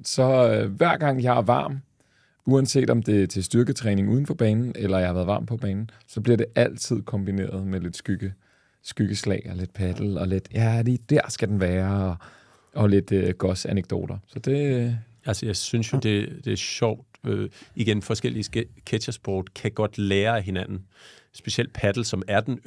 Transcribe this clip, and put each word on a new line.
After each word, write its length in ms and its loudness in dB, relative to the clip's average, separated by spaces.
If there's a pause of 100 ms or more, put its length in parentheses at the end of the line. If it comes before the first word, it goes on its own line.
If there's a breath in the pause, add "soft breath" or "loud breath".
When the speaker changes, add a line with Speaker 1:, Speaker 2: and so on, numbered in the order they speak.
Speaker 1:
så, 480 4
øh, 200 2
hver 260 2
gang 260 0
jeg 140 4
er 40 4
varm, 380 0 (680)
uanset 440 4
om 140 4
det 200 4
er 40 2
til 160 -4
styrketræning 680 2
uden 160 2
for 80 -4
banen, 420 2
eller 220 0
jeg 100 2
har 60 -2
været 140 -2
varm 180 -2
på 120 -4
banen, 320 -4 (180 soft breath)
så 140 -6
bliver 160 4
det 80 0 (100)
altid 460 0
kombineret 680 -4
med 120 -2
lidt 180 -6
skygge, 360 -6 (500)
skyggeslag 640 -2
og 60 -8
lidt 180 -8
paddle 460 -4
og 80 -2
lidt, 260 -2
"Ja, 280 2
lige 180 0 (100)
der 200 2
skal 180 -2
den 120 0
være", 500 0
og, 60 -4 (580 soft breath)
og 160 4
lidt, 220 4
øh, 220 2
gos-anekdoter. 840 -2 (100)
Så 120 -14
det, 360 0 (100)
øh, 60 0 (340)
Speaker 2:
Altså, 200 -4
jeg 100 -2
synes 380 -2
jo, 100 2
Speaker 1:
ja. 60 2
Speaker 2:
det, 360 -2
det 80 -2
er 40 -2
sjovt. 480 -2 (180)
Øh, 260 -2 (260 loud breath)
igen, 260 0
forskellige 420 -4
ske-, 260 -4 (160)
catchersport 680 -4
kan 180 -4
godt 260 -2
lære 400 2
af 60 -4
hinanden. 420 -6 (480 soft breath)
Specielt 400 -4
paddle, 320 0
som 220 -4
er 120 2
den 280 -2